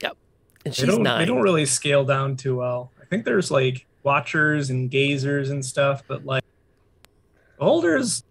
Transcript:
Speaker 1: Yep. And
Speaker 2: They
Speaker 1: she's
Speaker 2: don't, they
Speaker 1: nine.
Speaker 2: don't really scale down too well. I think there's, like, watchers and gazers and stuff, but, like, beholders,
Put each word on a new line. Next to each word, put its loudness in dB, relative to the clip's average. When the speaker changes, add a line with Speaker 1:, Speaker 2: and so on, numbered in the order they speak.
Speaker 1:
Yep. -6
And -6
Speaker 2:
They -8
Speaker 1:
she's -2
Speaker 2:
don't, 2
they 2
Speaker 1:
nine. 0
Speaker 2:
don't 0
really 2
scale 0
down 0
too -4
well. -6
I -20
think -4
there's, 0
like, 0
watchers 2
and -2
gazers 0
and -4
stuff, -2
but, -10
like, -4
beholders, 2